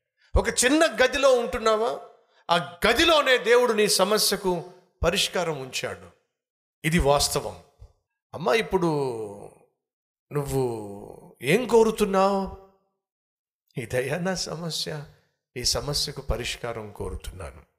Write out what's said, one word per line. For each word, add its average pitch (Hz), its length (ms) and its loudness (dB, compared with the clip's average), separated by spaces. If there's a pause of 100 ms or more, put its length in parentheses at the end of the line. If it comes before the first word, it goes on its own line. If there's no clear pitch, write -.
(380)
ఒక 196 100 2
చిన్న 269 360 4
గదిలో 254 500 4
ఉంటున్నావా? 220 680 0 (500)
ఆ 170 280 0 (100)
గదిలోనే 277 500 4
దేవుడు 240 340 4
నీ 208 160 2
సమస్యకు 190 840 0 (300)
పరిష్కారం 165 580 -2
ఉంచాడు. 101 500 -10 (720)
ఇది 160 140 2
వాస్తవం. 139 580 2 (760)
అమ్మా, 190 200 -2
ఇప్పుడు 190 320 0 (1500)
నువ్వు 117 1080 -6
ఏం 196 240 2
కోరుతున్నావు? 196 1040 2 (1120)
"ఇదయ్యా 127 380 -4
నా 185 160 -4
సమస్య, 160 680 -8 (520)
ఈ 123 80 -8
సమస్యకు 135 580 -4
పరిష్కారం 117 680 -6
కోరుతున్నాను." 92 680 -12 (160)